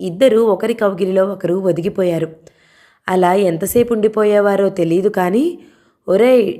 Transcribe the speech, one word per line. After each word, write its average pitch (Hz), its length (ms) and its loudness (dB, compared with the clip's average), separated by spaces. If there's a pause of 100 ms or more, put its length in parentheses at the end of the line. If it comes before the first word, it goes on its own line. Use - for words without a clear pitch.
ఇద్దరూ 214 440 2
ఒకరి 214 280 0
కౌగిలిలో 190 520 0
ఒకరు 190 280 -4
ఒదిగిపోయారు. 175 1000 -4 (520)
అలా 185 260 2
ఎంతసేపు 196 600 0
ఉండిపోయేవారో 208 760 0
తెలీదు 180 400 0
కానీ, 202 500 -2 (480)
"ఒరేయ్, 220 520 2